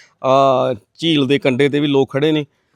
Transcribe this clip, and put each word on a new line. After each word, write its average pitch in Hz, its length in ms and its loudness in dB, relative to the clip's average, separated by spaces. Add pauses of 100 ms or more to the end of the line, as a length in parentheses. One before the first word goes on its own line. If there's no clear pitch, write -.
(240)
ਆ 131 500 2 (220)
ਝੀਲ 156 320 -2
ਦੇ 139 120 0
ਕੰਢੇ 139 300 0
'ਤੇ 143 100 -2
ਵੀ 151 80 -2
ਲੋਕ 135 260 0
ਖੜੇ 143 180 -2
ਨੇ, 151 140 -2 (300)